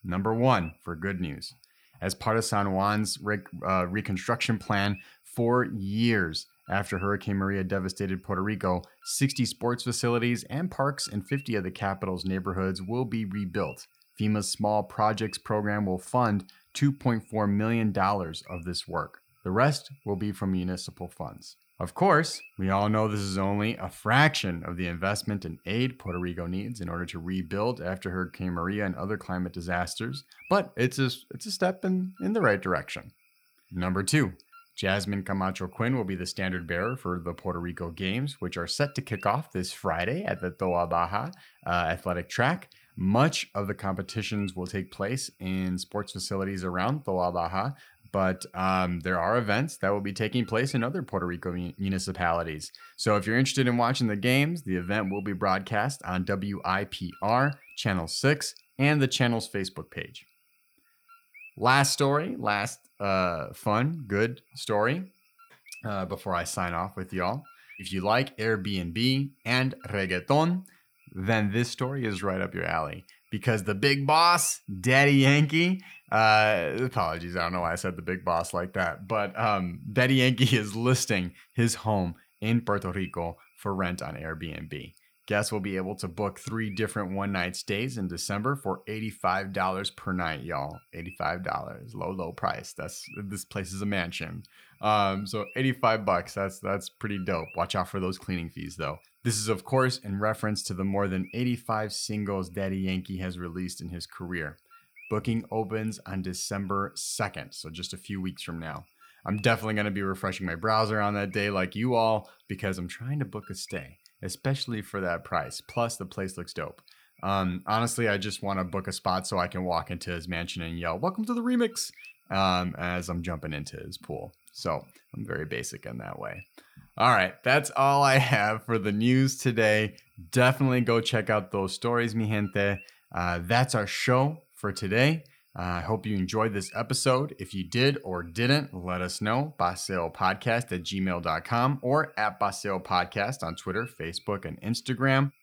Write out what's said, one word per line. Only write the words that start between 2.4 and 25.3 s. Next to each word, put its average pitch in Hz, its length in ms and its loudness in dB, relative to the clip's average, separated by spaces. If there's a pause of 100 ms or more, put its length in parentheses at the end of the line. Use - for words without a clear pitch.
San 101 280 2
Juan's 101 500 0
rec-, 101 260 -4 (180)
uh, 92 220 4
reconstruction 104 720 0
plan, 101 400 0 (260)
four 120 400 2
years 101 840 2 (240)
after 98 280 0
Hurricane 101 380 0
Maria 98 280 0
devastated 95 580 -2
Puerto 92 200 -2
Rico, 95 400 0 (200)
sixty - 440 0
sports 120 380 -2
facilities 120 680 0
and 170 200 -4
parks 139 380 -2
in 104 140 -4
fifty 139 320 -4
of 98 100 0
the 92 60 -2
capital's 95 560 -4
neighborhoods 95 560 -2
will 120 240 -4
be 110 180 -2
rebuilt. 95 640 -4 (320)
fema's 107 320 2
Small 107 320 2
Projects 107 560 0
Program 104 480 0
will 92 120 0
fund 110 460 2 (300)
two 143 180 4
point 120 380 0
four 107 160 2
million 107 460 4
dollars 95 580 0
of 87 140 -8
this 87 220 -6
work. 80 360 -4 (220)
The 92 60 -2
rest 131 400 2 (140)
will 101 120 -2
be 104 140 -2
from 98 220 -2
municipal 90 560 -4
funds. - 480 -12 (240)
Of 90 140 -4
course, 165 480 4 (160)
we 95 120 0
all 98 180 4
know 110 180 4
this 104 140 0
is 98 180 -2
only 104 380 0
a 101 120 -8
fraction 107 760 2
of 87 100 -4
the 90 120 -2
investment 95 560 -2